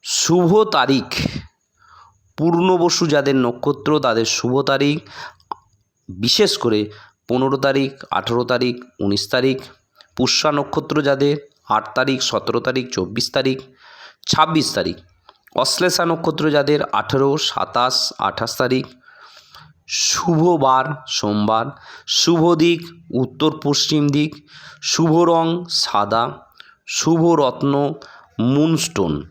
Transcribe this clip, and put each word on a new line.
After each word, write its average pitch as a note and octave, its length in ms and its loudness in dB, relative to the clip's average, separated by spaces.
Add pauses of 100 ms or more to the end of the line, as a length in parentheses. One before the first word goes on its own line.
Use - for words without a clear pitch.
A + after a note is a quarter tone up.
শুভ E3+ 480 2 (120)
তারিখ, C3+ 440 0 (1300)
পূর্ণবসু E3+ 720 2
যাদের C#3 280 2
নক্ষত্র C3+ 640 0
তাদের A2+ 260 0
শুভ B2+ 360 -2
তারিখ, C#3+ 360 0 (1120)
বিশেষ A2+ 480 0
করে A2 220 2 (480)
পনেরো C3 300 0
তারিখ, C#3 340 0 (200)
আঠেরো A#2 320 -2
তারিখ, B2 320 0 (240)
উনিশ G2+ 320 -2
তারিখ। C3 260 0 (580)
পুষ্যা B2+ 360 0
নক্ষত্র C#3+ 500 -2
যাদের C#3+ 340 2 (340)
আট G#2+ 160 0 (100)
তারিখ, C3 260 0
সতেরো - 380 -2
তারিখ, B2+ 300 -2
চব্বিশ G2 440 -4
তারিখ, C3 240 0 (720)
ছাব্বিশ D#3+ 460 2
তারিখ। F2 240 -4 (580)
অশ্লেষা F3 500 0
নক্ষত্র D#3+ 460 -2
যাদের D3 320 2
আঠেরো, C#3 540 0
সাতাশ, B2 580 -2 (220)
আঠাশ A2 400 -4
তারিখ। B2+ 280 0 (1000)
শুভ - 540 0 (160)
বার C3 280 4 (220)
সোমবার, G#2+ 580 0 (420)
শুভ E3+ 480 2
দিক E3 260 2 (320)
উত্তর C3 380 0 (120)
পশ্চিম D3 460 0
দিক, D3 220 0 (500)
শুভ D#3+ 380 0
রং E3+ 500 2
সাদা, G#2 540 0 (640)
শুভ E3 340 0 (120)
রত্ন C#3+ 600 0 (460)
মুনস্টোন C3+ 760 0 (180)